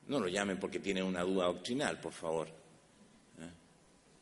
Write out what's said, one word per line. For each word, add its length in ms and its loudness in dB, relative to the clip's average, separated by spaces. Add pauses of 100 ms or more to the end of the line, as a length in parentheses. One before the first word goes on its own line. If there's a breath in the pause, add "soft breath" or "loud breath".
No 140 0
lo 80 2
llamen 320 2
porque 220 -2
tiene 200 0
una 200 0
duda 240 2
doctrinal, 560 0
por 100 -6
favor. 380 -2
¿Eh? 1000 -20 (720)